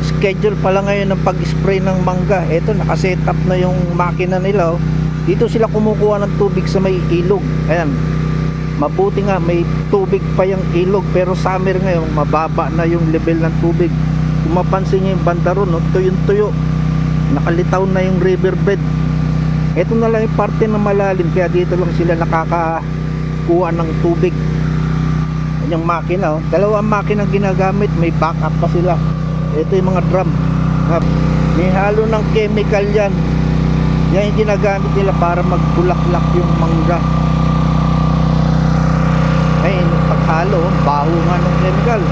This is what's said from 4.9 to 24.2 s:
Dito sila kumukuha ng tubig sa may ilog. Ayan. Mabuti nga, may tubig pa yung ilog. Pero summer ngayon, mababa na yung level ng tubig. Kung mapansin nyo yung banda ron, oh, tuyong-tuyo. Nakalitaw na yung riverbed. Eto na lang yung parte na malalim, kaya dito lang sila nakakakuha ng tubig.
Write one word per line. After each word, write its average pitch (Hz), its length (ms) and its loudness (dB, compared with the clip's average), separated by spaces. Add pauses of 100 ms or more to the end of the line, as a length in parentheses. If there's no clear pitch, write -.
Dito 208 240 0
sila 226 160 0
kumukuha 208 560 0
ng 196 160 -2
tubig 190 320 0
sa 196 80 0
may 190 160 2 (160)
ilog. 175 320 0 (240)
Ayan. 160 240 0 (880)
Mabuti 185 480 0
nga, 190 160 0
may 175 240 0 (240)
tubig 190 320 0 (160)
pa 190 80 2
yung 190 240 -2
ilog. 185 400 0
Pero 180 240 0
summer 185 480 0
ngayon, 170 320 0
mababa 156 560 -2
na 165 160 0
yung 160 240 0
level 160 320 0
ng 160 160 0
tubig. 165 320 0 (560)
Kung 160 80 0
mapansin 190 480 0
nyo 190 160 0
yung - 80 -2
banda 175 320 0
ron, 185 160 0
oh, 160 160 -2
tuyong-tuyo. 185 640 0 (800)
Nakalitaw 185 560 0
na 185 160 2
yung 185 160 0
riverbed. 185 560 0 (960)
Eto 185 240 0
na 226 80 2
lang 220 240 0
yung - 80 -2
parte 214 320 0
na 214 80 0
malalim, 196 560 0
kaya 175 160 0
dito 180 240 0
lang 170 240 0
sila 170 160 0
nakakakuha 165 1600 -2
ng 165 240 -2
tubig. 170 320 0 (1400)